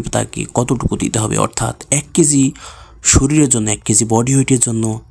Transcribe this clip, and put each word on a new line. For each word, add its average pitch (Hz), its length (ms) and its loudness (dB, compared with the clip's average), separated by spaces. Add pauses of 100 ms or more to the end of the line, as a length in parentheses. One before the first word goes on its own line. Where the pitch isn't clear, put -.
(160)
তাকে 110 260 -4 (120)
কতটুকু 123 400 -2 (100)
দিতে - 160 -4
হবে। 107 180 -2
অর্থাৎ 113 380 -2 (240)
এক - 140 -6
কেজি 147 300 2 (600)
শরীরের 143 460 4
জন্য, 110 220 2
এক 104 140 -4
কেজি 113 240 2
বডি 120 260 2
ওয়েটের 131 320 2
জন্য 113 160 -2 (280)